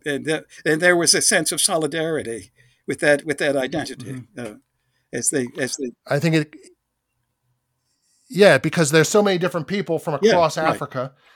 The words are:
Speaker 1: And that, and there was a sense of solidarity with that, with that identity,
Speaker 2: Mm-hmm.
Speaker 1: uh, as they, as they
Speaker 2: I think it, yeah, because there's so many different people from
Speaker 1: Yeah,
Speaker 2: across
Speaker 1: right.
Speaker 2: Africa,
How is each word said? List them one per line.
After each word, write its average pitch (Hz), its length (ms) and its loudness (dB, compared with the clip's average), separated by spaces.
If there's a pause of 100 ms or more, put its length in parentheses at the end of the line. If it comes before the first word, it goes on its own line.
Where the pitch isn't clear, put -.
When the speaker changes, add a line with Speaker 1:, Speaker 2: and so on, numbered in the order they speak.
Speaker 1:
And 139 220 -4
that, 156 180 -2 (200)
and 156 160 2
there 180 160 6
was 165 180 4
a 156 80 0
sense 170 280 2
of - 100 -4
solidarity 156 920 -2 (340)
with - 140 -6
that, 147 240 4
with 151 140 -4
that 143 180 0
identity, 135 560 -6
Speaker 2:
Mm-hmm. 127 280 -14
Speaker 1:
uh, 110 140 -10 (580)
as 123 180 -4
they, 131 160 -2 (120)
as 131 180 -4
they 131 140 -8 (160)
Speaker 2:
I 143 140 0
think 160 160 2
it, 151 180 -2 (1800)
yeah, 175 280 6
because 160 320 0
there's 156 180 4
so 208 140 4
many 196 160 2
different 175 280 -4
people 175 320 -4
from 151 240 -6
Speaker 1:
Yeah, 214 100 6
Speaker 2:
across 165 260 2
Speaker 1:
right. 160 80 -2
Speaker 2:
Africa, 131 480 -6 (200)